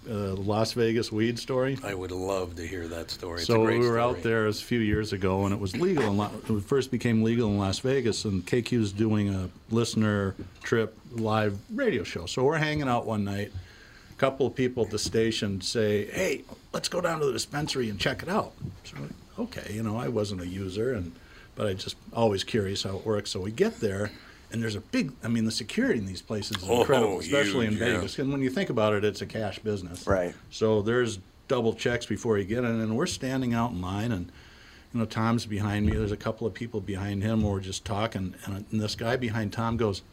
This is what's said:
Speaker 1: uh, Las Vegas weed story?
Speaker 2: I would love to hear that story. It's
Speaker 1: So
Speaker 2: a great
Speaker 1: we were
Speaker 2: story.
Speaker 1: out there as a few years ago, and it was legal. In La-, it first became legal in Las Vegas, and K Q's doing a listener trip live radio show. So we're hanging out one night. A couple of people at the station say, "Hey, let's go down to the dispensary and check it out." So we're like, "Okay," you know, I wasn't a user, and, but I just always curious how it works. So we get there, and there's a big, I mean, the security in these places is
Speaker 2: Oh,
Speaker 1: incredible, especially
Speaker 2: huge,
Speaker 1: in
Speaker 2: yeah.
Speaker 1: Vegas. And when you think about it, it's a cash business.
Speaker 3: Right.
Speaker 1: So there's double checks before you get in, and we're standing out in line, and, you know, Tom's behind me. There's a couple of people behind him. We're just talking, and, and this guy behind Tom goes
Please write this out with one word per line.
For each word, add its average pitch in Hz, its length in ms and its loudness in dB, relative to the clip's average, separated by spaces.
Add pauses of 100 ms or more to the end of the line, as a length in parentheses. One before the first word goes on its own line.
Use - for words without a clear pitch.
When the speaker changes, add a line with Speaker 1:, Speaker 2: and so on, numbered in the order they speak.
Speaker 1:
uh, 101 280 -2
Las 104 360 2
Vegas 113 400 2
weed 113 260 2
story? 131 460 0
Speaker 2:
I 101 100 -4
would 92 180 -6
love 92 440 -2
to 85 100 -8
hear 87 220 -6
that 82 220 -8
story. 85 280 -8
It's - 80 -4
Speaker 1:
So 113 160 6
Speaker 2:
a - 40 6
great 113 140 4
Speaker 1:
we 120 80 4
were 117 100 2
Speaker 2:
story. - 20 2
Speaker 1:
out 120 220 0
there 113 240 2
as 107 140 0
a - 40 -12
few 120 160 0
years 107 320 2
ago, 95 320 2
and 98 100 2
it - 60 -4
was 95 160 -4
legal. 160 280 4
In 101 120 2
La-, 104 140 0 (180)
it 107 160 0
first 131 260 0
became 113 320 2
legal 117 280 4
in 101 80 2
Las 95 220 2
Vegas, 127 440 2
and 95 220 0
K 123 160 2
Q's 113 300 2
doing 104 360 2
a 95 200 -2 (220)
listener 107 640 2 (280)
trip 113 340 2 (160)
live 107 440 2 (180)
radio 208 300 0
show. - 220 -6
So - 180 -2
we're 156 140 4
hanging 151 300 0
out 120 180 2
one 107 180 0
night. 101 280 -4 (600)
A - 40 -20
couple 135 300 2
of - 100 -2
people 127 280 2
at 101 60 -6
the 107 80 -2
station 110 600 0
say, 104 460 0
"Hey, 165 360 -2 (300)
let's - 160 -4
go 175 120 -2
down 165 200 0
to 147 60 2
the 131 60 2
dispensary 135 580 -2
and 98 100 -6
check 139 240 0
it - 40 -8
out." 196 240 0 (320)
So - 120 -16
we're 139 60 -10
like, 147 80 -10 (460)
"Okay," - 180 -8
you 110 100 -4
know, 107 140 -2
I 135 100 -4
wasn't 104 320 0
a 87 80 -6
user, 98 460 -2
and, 87 180 -4 (420)
but 110 140 -2
I 95 60 -2
just - 220 -8 (160)
always 110 320 4
curious 98 380 0
how 95 140 -4
it 90 100 -6
works. 104 240 -2
So 101 100 -4
we 95 120 -4
get 208 280 0
there, 101 300 0 (420)
and 117 100 -2
there's 110 140 -2
a - 60 -6
big, 190 300 -2 (120)
I 117 40 -4
mean, 117 180 2
the 110 40 2
security 180 480 0
in 104 80 -4
these 95 160 -8
places 110 360 -6
is 92 100 -8
Speaker 2:
Oh, 117 140 6
Speaker 1:
incredible, 107 380 6
especially 123 460 2
Speaker 2:
huge, 107 140 2
Speaker 1:
in 113 80 2
Speaker 2:
yeah. 120 80 4
Speaker 1:
Vegas. 98 220 -2
And 139 120 0
when 139 120 0
you 131 80 2
think 160 200 0
about 107 220 4
it, 101 100 2
it's 104 200 0
a 101 40 -6
cash 107 340 -4
business. 90 460 -6
Speaker 3:
Right. 90 280 2 (160)
Speaker 1:
So 110 320 2
there's 113 360 0 (300)
double 117 240 2
checks 120 340 0
before 107 320 0
you 101 60 0
get 110 140 -2
in, 127 80 0
and 110 300 0
we're 160 100 0
standing 131 480 -2
out 117 180 2
in 90 80 -4
line, 101 320 -2
and, 90 180 -4 (600)
you 120 80 -2
know, 110 60 0
Tom's 113 400 0
behind 104 400 0
me. 107 100 4
There's 107 160 0
a 104 60 -4
couple 113 280 -4
of 98 60 -2
people 117 300 -6
behind 98 400 -4
him. 110 200 2
We're 101 180 0
just 92 260 -8
talking, 101 480 -2 (100)
and, 101 260 -8
and 110 100 -2
this 107 140 -2
guy 117 220 -2
behind 113 380 -2
Tom 117 240 -2
goes 104 240 0 (100)